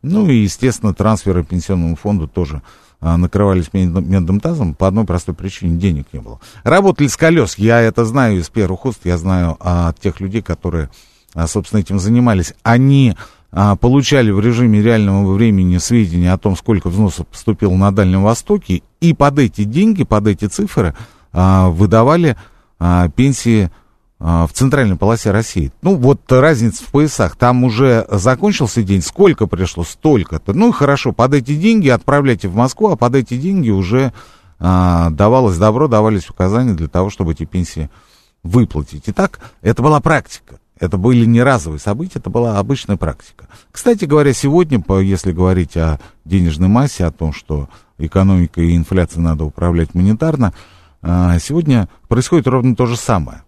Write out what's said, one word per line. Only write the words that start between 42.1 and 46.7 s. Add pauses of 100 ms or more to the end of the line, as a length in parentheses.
это
была
обычная
практика. (240)
Кстати
говоря,
сегодня,
по,
если
говорить
о (240)
денежной
массе,